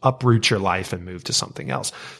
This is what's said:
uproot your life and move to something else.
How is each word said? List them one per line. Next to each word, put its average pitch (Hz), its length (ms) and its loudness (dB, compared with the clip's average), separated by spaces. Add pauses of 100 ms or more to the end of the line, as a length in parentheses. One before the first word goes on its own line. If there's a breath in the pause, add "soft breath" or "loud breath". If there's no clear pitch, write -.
uproot 123 480 4
your 107 80 2
life 95 340 0
and 87 120 -6
move 90 200 -12
to - 80 -6
something - 380 -4
else. - 200 -4 (300 loud breath)